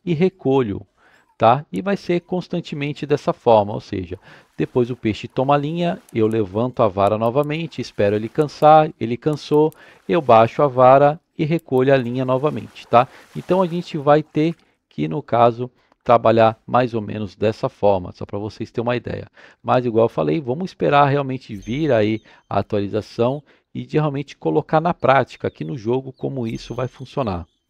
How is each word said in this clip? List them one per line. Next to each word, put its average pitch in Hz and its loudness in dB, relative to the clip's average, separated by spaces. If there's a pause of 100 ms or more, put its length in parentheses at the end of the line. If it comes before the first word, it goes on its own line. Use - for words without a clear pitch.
e 175 -2
recolho, 135 -2 (540)
tá? 123 4
E 190 -6
vai 196 -2
ser 175 -4
constantemente 160 -8
dessa 147 0
forma, 107 2
ou 123 -10
seja, 92 -10 (360)
depois 131 -2
o 123 -10
peixe 110 -4
toma 135 0
a - 4
linha, 170 -4 (140)
eu 110 2
levanto 110 -2
a 110 4
vara 101 0
novamente, 147 -4
espero 104 -2
ele 110 -4
cansar, 156 4
ele 117 -4
cansou, 151 -2 (340)
eu 180 0
baixo 117 4
a 147 4
vara 135 6 (160)
e 170 -4
recolho 139 0
a 135 6
linha 123 -4
novamente, 127 -4
tá? 120 4 (280)
Então 185 0
a - -2
gente 170 -8
vai 147 4
ter 156 -4 (320)
que, 151 -8
no 156 -8
caso, 120 0 (320)
trabalhar 113 2
mais 123 0
ou 113 -4
menos 107 -10
dessa 110 -4
forma, 95 0
só - -16
pra 104 -10
vocês 104 -12
terem 117 -6
uma 120 -2
ideia. - -10 (380)
Mas 120 0
igual 113 2
eu 113 2
falei, 156 -2
vamos 151 -6
esperar 147 2
realmente 135 -4
vir 131 -4
aí 110 2 (260)
a 98 -4
atualização 107 -4 (340)
e 123 -12
de 151 -4
realmente 143 -4
colocar 156 -2
na 165 -2
prática - 0
aqui - -10
no 160 -10
jogo 131 -4
como 135 -8
isso 120 -10
vai 127 -6
funcionar. 110 -8 (220)